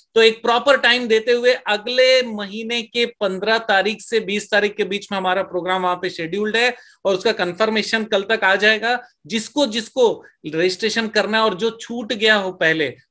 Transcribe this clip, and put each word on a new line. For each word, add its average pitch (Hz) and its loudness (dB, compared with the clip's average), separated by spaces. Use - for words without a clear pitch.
तो 226 6
एक 220 -2
प्रॉपर 240 0
टाइम 247 0
देते 220 0
हुए 240 2
अगले 247 0
महीने 220 -8
के 233 -2
पन्द्रह 202 0
तारीख 220 0
से 226 -2
बीस 202 -4
तारीख 208 2
के 214 -2
बीच 202 -6
में 202 -4
हमारा 185 0
प्रोग्राम 180 -2
वहां 180 0
पे 180 -6
शेड्यूल्ड 202 -4
है 240 0
और 196 2
उसका 190 0
कन्फर्मेशन 214 0
कल 202 0
तक 214 -2
आ 196 4
जाएगा। 214 2
जिसको, 226 0
जिसको 220 0
रजिस्ट्रेशन 185 0
करना 214 0
है 220 4
और 220 2
जो 214 -2
छूट 233 -10
गया 220 4
हो 190 0
पहले, 160 2